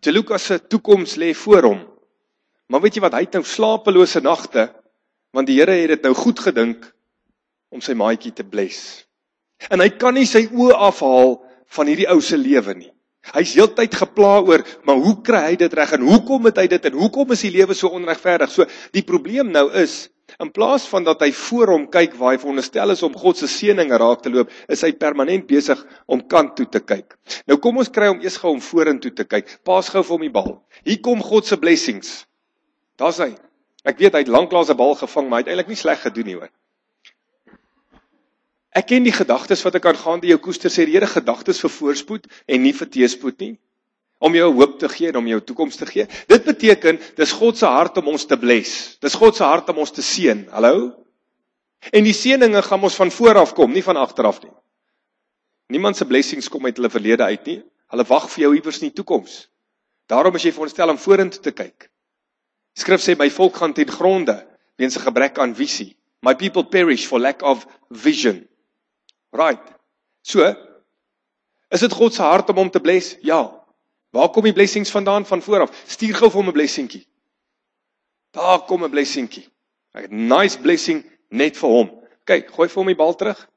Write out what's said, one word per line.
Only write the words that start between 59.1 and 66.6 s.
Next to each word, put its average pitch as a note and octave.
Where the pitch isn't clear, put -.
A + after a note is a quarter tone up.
Daarom E3
is D#3+
jy E3
veronderstel D#3
om D3
vorentoe F#3+
te C3+
kyk. -
Skrif F#3
sê, F3
"My C#3+
volk F#3
gaan D#3+
ten D3
gronde E3+
weens B2+
'n -
gebrek C3
aan B2
visie." A2+
"My D#3+
people F#3